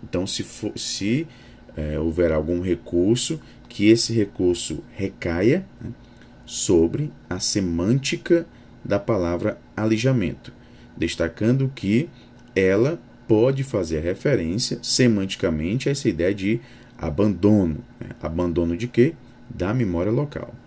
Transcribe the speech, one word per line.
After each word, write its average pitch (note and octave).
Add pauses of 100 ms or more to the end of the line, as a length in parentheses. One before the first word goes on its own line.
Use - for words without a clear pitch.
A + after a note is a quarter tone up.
Então, F2+
se G2+
for, -
se, B2 (500)
é, D2+
houver E2
algum D#2+
recurso, F#2+ (280)
que G#2
esse A#2
recurso F2+
recaia, G2 (140)
né, - (560)
sobre F#2 (180)
a F#2
semântica A2 (380)
da G2
palavra F#2+ (180)
alijamento, A2 (440)
destacando A2
que G#2+ (460)
ela G#2 (260)
pode C3
fazer E2
referência F#2
semanticamente G2
a C#3+
essa C#3
ideia F2
de G#2 (360)
abandono, F2+ (140)
né? - (120)
Abandono E2+
de A2
quê? C3 (380)
Da G2+
memória G2
local C#3+ (120)